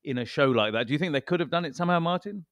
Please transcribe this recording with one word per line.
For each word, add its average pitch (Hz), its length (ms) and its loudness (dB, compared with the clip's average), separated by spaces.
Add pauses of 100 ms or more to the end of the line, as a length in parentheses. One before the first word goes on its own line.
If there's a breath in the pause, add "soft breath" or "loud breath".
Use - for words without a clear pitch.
in 127 160 -4
a 117 60 -4
show 135 260 2
like 107 220 4
that. 117 120 0
Do 120 80 -4
you 147 60 2
think 170 140 -2
they 135 80 2
could 180 180 0
have 147 100 -2
done 170 160 -2
it 135 100 -8
somehow, 175 240 2
Martin? 180 520 -4